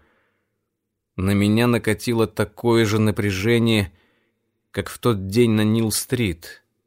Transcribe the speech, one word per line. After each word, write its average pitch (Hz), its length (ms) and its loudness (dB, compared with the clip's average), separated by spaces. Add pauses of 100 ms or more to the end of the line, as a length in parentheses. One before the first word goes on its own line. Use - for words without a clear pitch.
(1160)
На 95 160 -2
меня 104 360 2
накатило 113 600 0
такое 113 580 0
же 107 140 0
напряжение, 107 920 0 (800)
как - 180 -8
в - 80 -16
тот 101 300 -2
день 110 240 2
на 107 120 2
Нил-стрит, 110 1000 -2 (240)